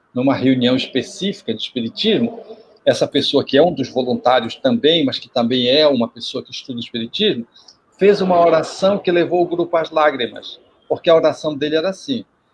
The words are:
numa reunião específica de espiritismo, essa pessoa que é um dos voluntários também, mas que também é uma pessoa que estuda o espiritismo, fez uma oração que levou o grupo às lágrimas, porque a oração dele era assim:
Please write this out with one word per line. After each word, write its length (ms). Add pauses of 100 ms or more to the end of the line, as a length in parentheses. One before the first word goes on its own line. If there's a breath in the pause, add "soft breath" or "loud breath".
(140)
numa 200
reunião 400
específica 800
de 80
espiritismo, 800 (460 loud breath)
essa 200
pessoa 380
que 140
é 40
um 100
dos 180
voluntários 640
também, 480
mas 140
que 100
também 400
é 180
uma 220
pessoa 340
que 80
estuda 280
o 40
espiritismo, 640 (520 soft breath)
fez 240
uma 180
oração 580
que 140
levou 300
o 40
grupo 300
às 140
lágrimas, 680 (300)
porque 220
a 40
oração 400
dele 220
era 140
assim: 340 (300)